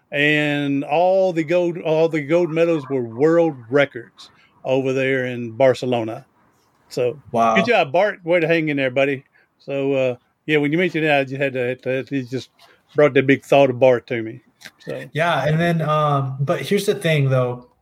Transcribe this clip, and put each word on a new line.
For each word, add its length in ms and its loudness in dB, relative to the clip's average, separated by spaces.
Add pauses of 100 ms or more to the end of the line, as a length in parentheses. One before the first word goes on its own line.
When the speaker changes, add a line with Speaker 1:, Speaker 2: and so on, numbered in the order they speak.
(120)
Speaker 1:
and 720 0
all 480 2
the 100 -2
gold, 360 0
all 280 2
the 140 -2
gold 280 0
medals 400 0
were 140 -2
world 520 2 (140)
records 600 -2 (340)
over 300 0
there 320 0
in 260 -8
Barcelona. 760 0 (600)
So, 340 -4 (100)
Speaker 2:
Wow. 240 2
Speaker 1:
good 100 2
job, 260 0
Bart. 320 0
Way 160 2
to 80 0
hang 220 0
in 80 -2
there, 140 -2
buddy. 340 -2 (340)
So, 340 -4
uh, 220 -2 (300)
yeah, 120 2
when 140 0
you 60 0
mentioned 280 -2
that, 140 2
I 60 0
just 160 -8
had 120 -4
to, 220 -4
to, 400 -6
it 140 -6
just 220 -8 (440)
brought 200 4
that 120 2
big 160 2
thought 260 4
of 100 -4
Bart 280 4
to 140 -6
me. 200 -12 (380)
So. 320 -12
Speaker 2:
Yeah, 340 -2
and 140 0
then, 220 0
um, 580 0
but 220 -2
here's 240 -2
the 100 0
thing, 340 0
though. 400 -2 (120)